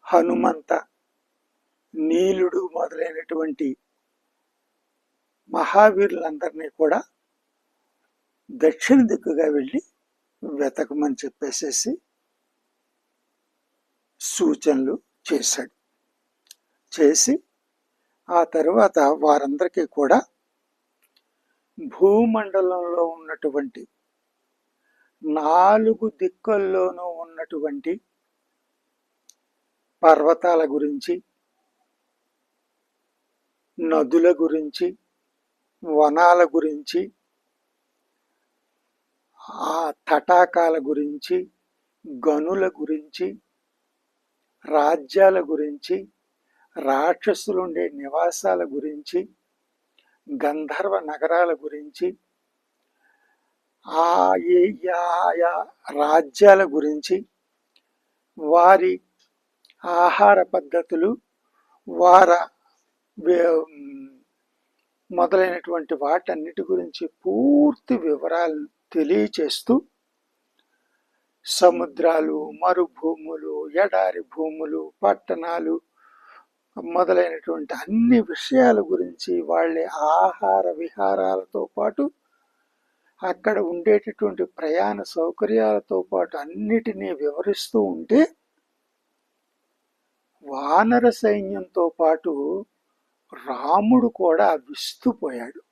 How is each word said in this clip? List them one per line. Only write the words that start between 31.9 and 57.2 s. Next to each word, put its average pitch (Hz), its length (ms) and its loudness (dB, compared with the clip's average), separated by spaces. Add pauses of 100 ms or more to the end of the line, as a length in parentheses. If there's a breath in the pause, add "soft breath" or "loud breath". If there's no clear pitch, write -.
నదుల 160 540 2
గురించి, 156 560 -2 (960)
వనాల 160 600 4
గురించి, 156 580 -2 (2750)
ఆ 160 80 -4 (300)
తటాకాల 170 720 4
గురించి, 147 600 -4 (920)
గనుల 165 400 0
గురించి, 156 600 -8 (1400)
రాజ్యాల 156 760 2
గురించి, 151 580 -6 (800)
రాక్షసులుండే 175 1120 -2
నివాసాల 170 720 -2 (140)
గురించి, 151 440 -6 (1080)
గంధర్వ 156 720 -6
నగరాల 165 540 -2
గురించి, 151 540 -10 (1800)
ఆ 165 200 0 (460)
ఏ-, 180 420 2
ఆయా 175 580 0 (480)
రాజ్యాల 165 600 6 (140)
గురించి, 151 420 -2 (1200)